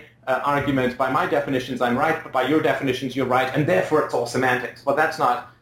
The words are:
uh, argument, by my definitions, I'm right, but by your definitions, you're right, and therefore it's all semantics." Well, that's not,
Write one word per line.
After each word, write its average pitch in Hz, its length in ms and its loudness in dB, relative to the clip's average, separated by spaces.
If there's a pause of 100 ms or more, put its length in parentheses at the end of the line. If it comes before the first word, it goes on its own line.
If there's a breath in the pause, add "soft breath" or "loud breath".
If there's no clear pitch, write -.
(280)
uh, 131 180 0
argument, 135 520 0
by 131 140 0
my 165 140 2
definitions, 135 560 -2
I'm 120 160 2
right, 160 260 0
but - 80 -14
by 127 120 0
your 147 180 2
definitions, 131 540 -2
you're 131 100 0
right, 127 280 2
and 147 140 2
therefore 160 360 2
it's - 100 -6
all 120 120 0
semantics." 123 600 -2
Well, 139 100 2
that's 156 240 0
not, 123 320 0 (100)